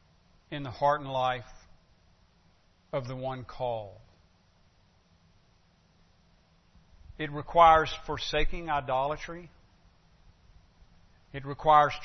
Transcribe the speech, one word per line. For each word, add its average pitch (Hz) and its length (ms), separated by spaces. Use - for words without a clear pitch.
in 143 140
the 127 60
heart 143 300
and 139 100
life 127 360
of 131 160
the 131 80
one 127 280
called. 110 520
It 156 120
requires 156 600
forsaking 156 640
idolatry. 147 800
It 135 140
requires 147 480